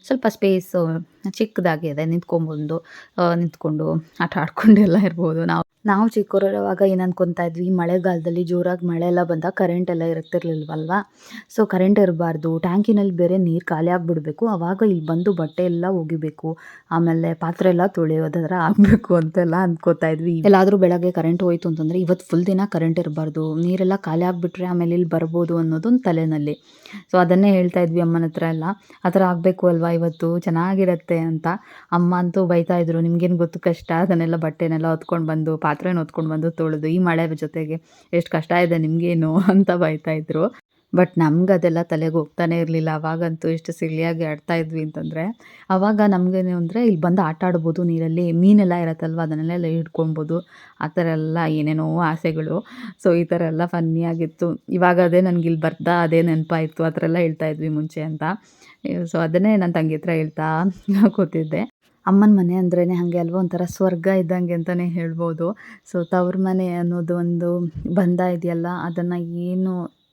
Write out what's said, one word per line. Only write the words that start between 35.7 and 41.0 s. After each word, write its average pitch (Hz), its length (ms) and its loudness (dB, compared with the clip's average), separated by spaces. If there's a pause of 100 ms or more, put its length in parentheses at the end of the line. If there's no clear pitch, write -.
ಪಾತ್ರೆನ 180 280 -2
ಹೊತ್ಕೊಂಡ್ 160 320 -4
ಬಂದು 156 200 -2
ತೊಳೆದು, 156 360 -4
ಈ 165 120 0
ಮಳೆ 165 380 0
ಜೊತೆಗೆ 156 460 -8 (300)
ಎಷ್ಟು 170 200 -2
ಕಷ್ಟ 160 200 -4
ಇದೆ 170 260 2
ನಿಮ್ಗೇನು?" 160 580 0
ಅಂತ 190 340 4
ಬೈತಾ 160 400 -2
ಇದ್ರು. 156 600 -4 (240)
But 180 240 4